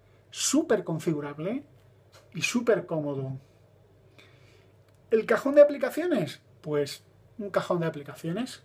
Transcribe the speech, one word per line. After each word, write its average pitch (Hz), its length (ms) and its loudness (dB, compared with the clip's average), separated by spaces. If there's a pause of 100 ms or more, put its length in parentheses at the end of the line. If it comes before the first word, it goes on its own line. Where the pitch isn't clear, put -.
(300)
súper 269 540 0
configurable 156 800 -4 (680)
y 156 100 -6
súper 226 440 0
cómodo. 135 520 -4 (1700)
¿El 220 160 2
cajón 269 280 0
de 294 80 12
aplicaciones? 285 800 2 (200)
Pues 147 440 -4 (340)
un 202 120 -10
cajón 180 300 0
de 165 60 -2
aplicaciones. 160 800 -8